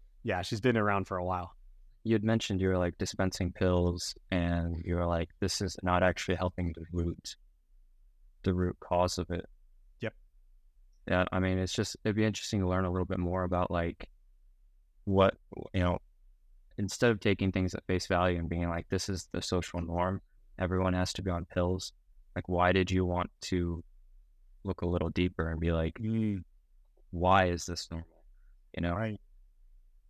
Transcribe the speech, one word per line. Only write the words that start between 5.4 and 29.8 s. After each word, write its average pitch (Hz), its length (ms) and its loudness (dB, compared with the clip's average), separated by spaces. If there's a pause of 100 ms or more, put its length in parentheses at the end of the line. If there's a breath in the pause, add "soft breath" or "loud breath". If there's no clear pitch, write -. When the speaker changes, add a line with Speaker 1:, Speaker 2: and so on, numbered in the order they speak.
Speaker 2:
"This 95 200 -2
is 95 220 -4
not 90 200 4
actually 90 340 2
helping 87 360 -2
the 82 200 -12
root, 87 440 -4 (1080)
the 95 100 2
root 90 260 0
cause 90 380 0
of 87 120 -6
it." 85 140 -4 (560)
Speaker 1:
Yep. 110 140 -8 (920)
Speaker 2:
Yeah, 92 240 4
I 92 80 0
mean, 92 180 2
it's 92 140 -2
just, - 320 -2
it'd 107 120 0
be 110 80 2
interesting 107 360 -2
to 92 80 2
learn 92 160 2
a 90 60 0
little 90 160 0
bit 92 120 -4
more 90 240 0
about, 90 280 0
like, 85 380 -4 (960)
what, 95 320 4 (380)
you 90 60 2
know, 90 180 2 (800)
instead 107 320 2
of 107 80 0
taking 98 320 2
things 92 240 0
at - 120 -10
face 90 200 0
value 90 320 2
and 82 100 -4
being 87 200 -2
like, 85 200 -4
"This - 200 -2
is 95 240 -8
the 90 100 -4
social 90 380 -4
norm, 87 400 -2 (380)
everyone 92 340 2
has 90 220 0
to - 80 -6
be 95 80 -2
on 87 160 -4
pills." 90 460 -2 (440)
Like, - 120 -6
why 90 220 4
did 92 200 4
you 92 140 4
want 87 260 -2 (120)
to 87 400 -2 (800)
look 95 200 -6
a 90 40 -2
little 87 240 0
deeper 87 400 0
and 80 80 -4
be 85 140 2
like, 80 220 0
Speaker 1:
Mm. 110 500 -2 (640)
Speaker 2:
"Why 90 360 4
is 87 200 -2
this - 240 -10
normal?" - 340 -12 (520)
You 87 60 -4
know? 85 120 0
Speaker 1:
Right. 107 260 -6 (880)